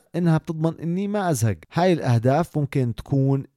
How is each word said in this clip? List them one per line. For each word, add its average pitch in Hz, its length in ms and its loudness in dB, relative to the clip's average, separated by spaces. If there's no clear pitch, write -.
إنها 165 220 2
بتضمن 160 420 -4
إني 175 280 -4
ما 202 240 -2
أزهق. 107 260 0
هاي 180 200 2
الأهداف 131 640 0
ممكن 135 380 -2
تكون 139 480 0